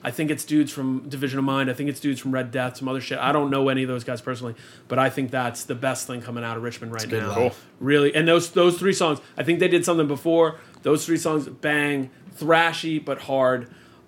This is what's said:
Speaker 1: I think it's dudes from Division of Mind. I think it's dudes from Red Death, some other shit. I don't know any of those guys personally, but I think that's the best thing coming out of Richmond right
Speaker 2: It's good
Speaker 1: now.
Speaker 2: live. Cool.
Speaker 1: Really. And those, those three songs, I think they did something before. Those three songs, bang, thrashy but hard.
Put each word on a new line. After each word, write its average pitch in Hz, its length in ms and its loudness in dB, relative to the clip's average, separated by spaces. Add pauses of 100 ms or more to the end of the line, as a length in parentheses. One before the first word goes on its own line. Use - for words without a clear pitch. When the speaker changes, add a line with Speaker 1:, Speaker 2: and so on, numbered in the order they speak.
Speaker 1:
I 123 80 -4
think 156 220 -2
it's 147 120 -6
dudes 151 280 2
from 131 360 -4
Division 135 300 -6
of 135 60 0
Mind. 135 260 0
I - 20 -2
think 147 160 -4
it's 135 120 -6
dudes 139 180 -2
from 135 140 -4
Red 127 180 -2
Death, 127 280 -4
some 131 100 -6
other 131 120 -4
shit. 135 180 -6
I 127 120 0
don't 147 180 2
know 139 200 2
any 131 160 0
of 127 40 -2
those 127 140 -4
guys 120 180 -8
personally, 120 360 -8 (320)
but 127 100 0
I 135 100 4
think 131 220 -4
that's 123 320 -4
the 127 140 -6
best 123 320 -4
thing 123 120 -8
coming 120 220 -8
out 117 140 -6
of 113 80 -6
Richmond 117 280 -8
right 113 120 -6
Speaker 2:
It's 110 60 -8
good 113 120 -2
Speaker 1:
now. 110 60 -4
Speaker 2:
live. 101 80 -4
Cool. 120 180 2 (240)
Speaker 1:
Really. 143 340 4
And 156 140 2
those, 170 240 4
those 175 260 4
three 190 160 2
songs, 165 280 0 (180)
I 143 60 -4
think 170 160 2
they 180 80 4
did 170 160 4
something 165 240 2
before. 160 480 2 (260)
Those 143 240 2
three 165 100 2
songs, 156 300 -2
bang, 147 640 -2 (260)
thrashy 165 680 2
but 135 180 -6
hard. 131 480 2 (360)